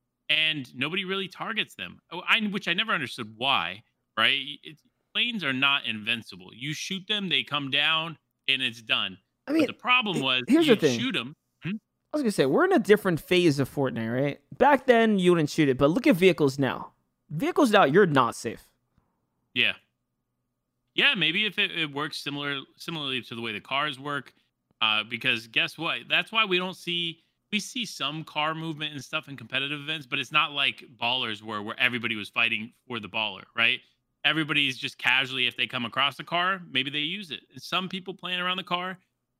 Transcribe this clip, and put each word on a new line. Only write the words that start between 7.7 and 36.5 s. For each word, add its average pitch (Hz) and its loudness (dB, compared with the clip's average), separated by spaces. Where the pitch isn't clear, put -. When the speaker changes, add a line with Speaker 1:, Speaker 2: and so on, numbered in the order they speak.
Speaker 1:
down, 160 0
and 135 0
it's 117 -4
done. 110 -4
Speaker 2:
I 262 -8
mean, 311 2
Speaker 1:
But 240 2
the - -10
problem 226 0
Speaker 2:
he-, 143 0
Speaker 1:
was 127 0
Speaker 2:
here's 311 6
the 247 6
Speaker 1:
you - 6
Speaker 2:
thing. 127 4
Speaker 1:
shoot 240 -2
'em. 127 -6
Hmm? 165 -4
Speaker 2:
I 302 -2
was 302 0
gonna 226 2
say, - 4
we're 202 4
in 381 4
a 302 6
different 196 4
phase 170 4
of 131 -2
Fortnite, 120 -2
right? 139 -2
Back 285 6
then, 226 6
you 180 6
wouldn't 165 4
shoot 151 2
it, 127 2
but 143 6
look 202 2
at - 8
vehicles 165 4
now. 123 -2
Vehicles 269 2
now, 196 8
you're 175 8
not 131 2
safe. - -10
Speaker 1:
Yeah. 113 2
Yeah, 269 4
maybe 175 2
if 202 -4
it, 185 0
it 160 -4
works 143 -6
similar, 143 -6
similarly 139 -6
to 120 -14
the 117 -8
way 117 -6
the 98 -8
cars 139 -4
work, 143 -8
uh, 107 2
because 117 -2
guess 147 -8
what? 151 -6
That's 165 -2
why 220 2
we 180 0
don't 185 -4
see, 170 -6
we 208 -2
see 226 -8
some 151 -8
car 151 -2
movement 156 -8
and 135 -10
stuff 156 -8
in 139 -14
competitive 131 -4
events, 147 -8
but 135 -4
it's 131 -6
not 156 2
like 139 -2
Ballers 120 -2
were, 107 -6
where 110 -8
everybody 120 0
was 101 -8
fighting 117 -2
for 120 -8
the 101 -10
baller, 104 -6
right? 117 2
Everybody's 147 0
just 139 -8
casually, 127 0
if - -4
they 123 -2
come 123 -6
across 131 -2
a 160 -14
car, 180 -2